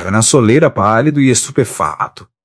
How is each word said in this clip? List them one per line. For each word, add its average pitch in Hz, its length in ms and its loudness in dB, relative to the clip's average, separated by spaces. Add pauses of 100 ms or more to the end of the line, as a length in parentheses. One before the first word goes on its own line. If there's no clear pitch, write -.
(120)
na 107 100 2
soleira, 131 480 2
pálido 120 520 0
e 131 80 4
estupefato. - 960 -4 (180)